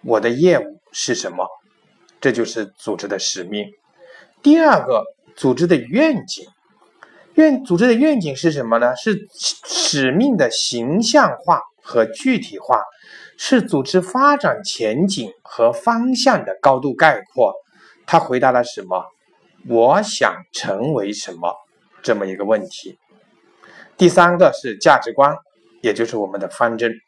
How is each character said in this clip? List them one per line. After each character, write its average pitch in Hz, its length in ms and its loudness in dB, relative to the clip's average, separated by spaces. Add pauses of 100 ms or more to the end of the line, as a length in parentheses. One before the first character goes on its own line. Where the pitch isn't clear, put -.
我 113 160 0
的 113 100 0
业 147 300 2
务 - 220 -12 (100)
是 - 240 -4
什 185 160 -8
么？ 92 160 -6 (720)
这 131 140 2
就 113 100 -2
是 107 220 -6
组 98 320 -10
织 98 100 -10
的 98 100 -6
使 95 280 -8
命。 101 220 -8 (720)
第 302 180 6
二 262 260 4
个， 110 200 0 (320)
组 131 160 0
织 147 120 0
的 170 120 2
愿 202 480 0
景。 - 200 -14 (920)
愿-， 294 280 4
组 175 140 0
织 226 100 4
的 240 60 6
愿 277 260 2
景 147 160 -4
是 160 160 0
什 139 160 -6
么 113 100 2
呢？ 123 200 2
是 - 280 -4 (400)
使 156 460 -2
命 233 240 2
的 139 160 2
形 127 500 -4
象 226 360 2
化 - 240 0 (200)
和 - 240 0
具 - 320 -2
体 113 220 -10
化， 110 240 0 (540)
是 - 240 0
组 - 200 -2
织 180 200 0
发 277 340 2
展 127 260 -2
前 120 460 -2
景 123 240 -6 (100)
和 - 300 0
方 240 420 -2
向 247 300 2
的 95 180 -8
高 131 200 2
度 135 120 -4
概 135 300 2 (100)
括。 113 200 2 (520)
他 165 140 4
回 127 180 -2
答 127 140 2
了 123 140 2
什 - 160 -14
么？ 92 240 -6 (600)
我 123 360 4
想 123 500 -4
成 107 400 -6
为 104 220 -4
什 - 180 -12
么？ 87 240 -6 (460)
这 120 120 -2
么 101 140 -4
一 95 80 -8
个 98 80 -10
问 104 240 -2
题。 - 320 -20 (960)
第 175 140 4
三 175 280 4
个 170 140 6
是 110 260 -10
价 143 220 4
值 226 140 -8
观， 139 200 4 (480)
也 110 120 0
就 117 100 -2
是 113 140 -6
我 104 100 -4
们 98 140 -10
的 95 80 -8
方 113 280 -2
针。 113 160 -2 (140)